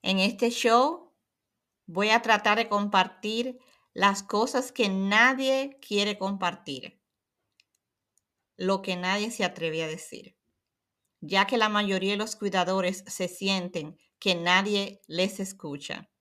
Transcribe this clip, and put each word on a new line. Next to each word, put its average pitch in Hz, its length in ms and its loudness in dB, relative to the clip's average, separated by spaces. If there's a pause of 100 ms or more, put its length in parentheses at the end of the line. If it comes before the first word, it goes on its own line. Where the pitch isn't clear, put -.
En 190 160 0
este 202 320 2
show 254 500 4 (840)
voy 190 220 0
a 226 140 6
tratar 214 340 4
de 226 100 0
compartir 208 920 0 (340)
las 196 300 2
cosas 254 500 -2
que 214 160 0
nadie 254 1000 2
quiere 202 300 0
compartir, 185 840 -6 (1600)
lo 190 240 0
que 190 160 -4
nadie 196 340 -2
se 226 140 -4
atreve 160 380 -4
a 156 40 -2
decir, - 520 -12 (840)
ya 190 260 2
que 240 120 0
la 214 100 4
mayoría 196 440 0
de 208 40 -2
los 214 200 -6
cuidadores 185 680 -2
se 180 220 -6
sienten 180 680 -4 (200)
que 190 160 0
nadie 196 720 0
les 190 340 -2
escucha - 720 -10 (100)